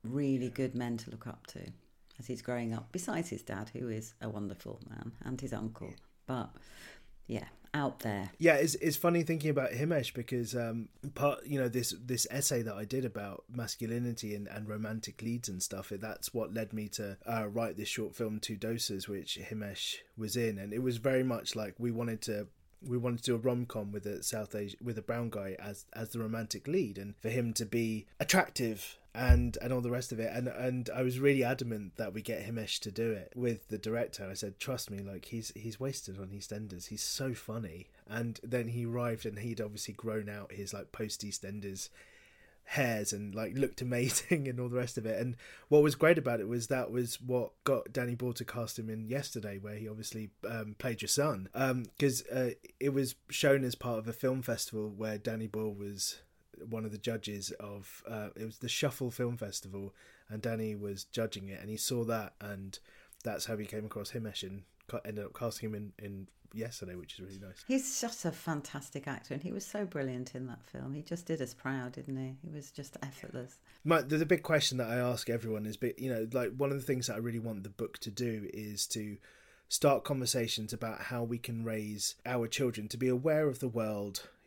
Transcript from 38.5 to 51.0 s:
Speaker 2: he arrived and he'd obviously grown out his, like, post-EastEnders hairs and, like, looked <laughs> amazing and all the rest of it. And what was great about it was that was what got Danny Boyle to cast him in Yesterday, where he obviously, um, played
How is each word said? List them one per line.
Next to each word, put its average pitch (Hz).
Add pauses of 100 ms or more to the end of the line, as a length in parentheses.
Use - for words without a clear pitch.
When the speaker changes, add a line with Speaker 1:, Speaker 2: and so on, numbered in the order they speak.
Speaker 2:
he 120
arrived 117
and 104
he'd 113
obviously 107
grown 107
out 104
his, -
like, 202
post-EastEnders 101 (760)
hairs 113
and, 104
like, 107
looked 131
<laughs> -
amazing 127
and 123
all 123
the 123
rest 123
of 110
it. 110
And 123 (340)
what 147
was 151
great 160
about 120
it 98
was 117
that 127
was 120
what 123 (100)
got 131
Danny 123
Boyle 123
to 117
cast 117
him 110
in 110
Yesterday, 110
where 104
he 110
obviously, 107 (180)
um, 110
played 113